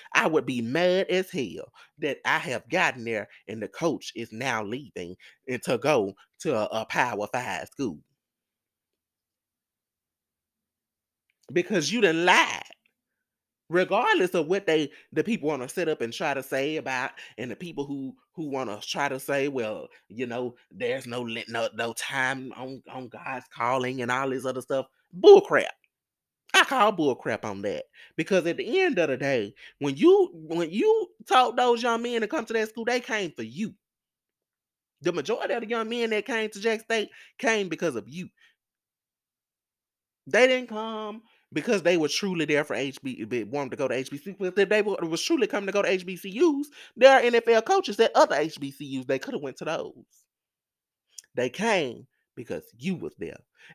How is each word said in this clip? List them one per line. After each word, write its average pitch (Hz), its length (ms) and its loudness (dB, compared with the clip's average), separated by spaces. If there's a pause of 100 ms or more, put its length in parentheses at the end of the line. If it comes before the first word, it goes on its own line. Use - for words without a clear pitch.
(140)
I 147 140 2
would 160 180 2
be 127 160 -4
mad 180 480 0
as 185 220 -2
hell - 400 -6 (260)
that 143 280 -6
I 143 140 2
have 123 300 -8
gotten 131 360 -2
there 107 220 -4 (200)
and 110 120 -10
the 101 80 -6
coach - 480 -4
is 117 160 -10
now 113 320 -2
leaving 98 520 -10 (320)
and 123 160 -6
to 123 160 0
go 117 340 2 (280)
to 151 140 -2
a, 107 100 0
a 110 200 -4
Power 117 480 -2
Five 110 360 -6
school. 101 280 -6 (3500)
Because 170 400 0
you 233 100 -2
done 170 240 4
lied. 220 360 4 (1040)
Regardless 185 680 2
of 160 100 2
what 190 220 -2
they, 156 240 2 (200)
the 151 120 0
people 196 260 -2
wanna 131 180 -4
sit 170 220 -4
up 151 120 -2
and 117 120 -4
try 151 220 -2
to 131 80 -4
say 143 340 -2
about, 131 320 -4 (300)
and 123 100 -6
the 104 60 -8
people 160 280 -8
who, 135 320 -8 (180)
who 160 140 -8
wanna 127 360 -6
try 143 260 -2
to 131 100 -4
say, 139 280 -2
"Well, 110 400 -6 (200)
you 120 200 -8
know, 120 260 -6 (160)
there's 123 380 -6
no 120 140 -6
li-, 117 280 -8
no, 117 240 -2
no 113 200 -4
time 131 600 -4
on, 131 360 -12
on 127 160 -12
God's 123 400 -12
calling," 127 560 0
and 120 80 -2
all 135 180 0
this 127 160 -4
other 127 160 -4
stuff. 135 240 -2 (260)
Bull 320 300 12
crap. - 320 2 (800)
I 339 100 8
call - 280 2
bull 151 240 2
crap 113 280 -6
on 101 200 -6
that. 92 220 -4 (300)
Because 160 300 0
at 165 120 -2
the 330 240 0
end 285 180 2
of 156 100 2
the 127 80 0
day, 131 380 -2 (240)
when 139 180 -2
you, 359 360 6
when 160 360 -6
you 427 380 2 (200)
told 240 300 4
those 240 240 2
young 233 220 0
men 240 180 -4
to 208 60 -2
come 233 180 -6
to 226 80 -8
that 220 160 -2
school, 226 160 -12
they 247 140 0
came 214 320 -6
for - 100 -12
you. 135 320 -8 (1300)
The 175 100 0
majority 233 440 -4
of 233 60 -4
the 214 80 -8
young 226 200 -4
men 233 220 -4
that 214 160 -2
came 220 240 -4
to 202 80 -12
Jackson 220 260 -2
State 220 240 -2 (300)
came 220 280 0
because 160 280 -2
of 101 120 -8
you. 151 220 -12 (2000)
They 214 200 6
didn't 254 220 -2
come 220 540 -10 (300)
because 185 300 0
they 175 140 4
were 151 100 2
truly 170 380 -2
there 147 180 2
for 143 100 -6
H 131 300 -4
B, 123 200 -8
they 113 200 -4
wanted 131 260 -6
to 117 60 -12
go 135 120 0
to 120 60 -4
H 131 160 -4
B 143 80 -10
C. 202 140 -12
Because 185 260 -6
if 196 120 4
they 214 120 4
were, 202 220 -2
was 165 180 -2
truly 277 240 2
coming 202 220 -2
to 190 40 -2
go 202 120 2
to - 60 0
H 185 140 0
B 180 140 -8
C 196 140 -12
Us, 285 360 2 (300)
there 254 140 12
are 262 80 10
N 240 160 4
F 233 120 2
L 226 140 6
coaches 370 380 2
at 226 160 4
other 262 200 6
H 156 240 -2
B 139 120 -8
C 135 260 -10
Us. 127 80 -6
They 135 140 0
coulda 247 180 -8
went 139 200 -10
to - 80 -14
those. - 280 -6 (1400)
They 123 140 0
came 175 580 -2 (280)
because 92 280 -10 (120)
you 160 200 -4
was 80 240 -10
there. 82 180 -12 (380)